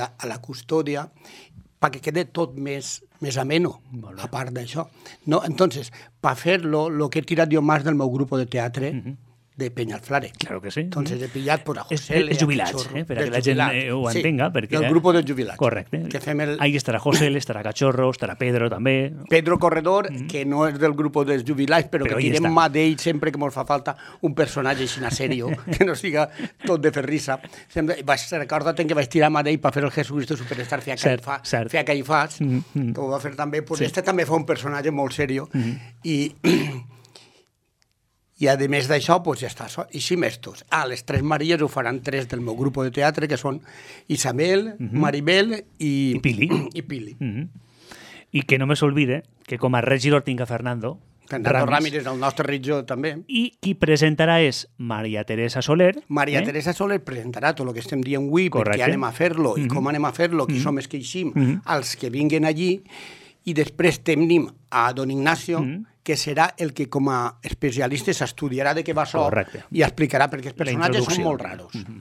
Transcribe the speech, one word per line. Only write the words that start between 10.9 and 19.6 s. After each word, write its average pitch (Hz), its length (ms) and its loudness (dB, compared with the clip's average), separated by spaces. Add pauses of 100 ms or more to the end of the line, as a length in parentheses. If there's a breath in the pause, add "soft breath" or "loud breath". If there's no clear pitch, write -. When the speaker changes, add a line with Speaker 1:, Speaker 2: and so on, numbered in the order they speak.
Speaker 1:
he 127 80 -6
pillat, 135 360 -2
pues, 143 160 -6
a - 100 -14
Speaker 2:
És, 151 120 -2
Speaker 1:
José, 156 180 2 (100)
Speaker 2:
és 151 100 2
Speaker 1:
a 160 40 6
Speaker 2:
jubilats, 135 280 0
Speaker 1:
Cachorro, 131 240 -8
Speaker 2:
eh, 160 80 -4
per 147 140 -4
a - 20 0
Speaker 1:
de 151 60 2
Speaker 2:
que 123 60 -4
la 123 100 0
gent, 131 160 4
Speaker 1:
jubilats. 135 160 2
Speaker 2:
eh, 131 180 -2
ho 123 180 0
Speaker 1:
Sí, 113 80 0
Speaker 2:
entenga, 156 340 2
perquè 147 260 0
Speaker 1:
del 117 100 2
grupo 165 240 6
de 170 140 4
jubilats. 127 320 -4
Speaker 2:
Correcte. 123 500 0
Speaker 1:
Que 139 120 -6
fem 147 200 -2
el 147 200 -2
Speaker 2:
Ahí 143 160 4
estarà 120 240 -2
José, 151 260 4 (100)
estarà 113 280 -6
Cachorro, 127 460 2
estarà 110 280 -6
Pedro, 123 320 0
també. 135 420 0 (160)
Speaker 1:
Pedro 165 300 4
Corredor, 170 540 2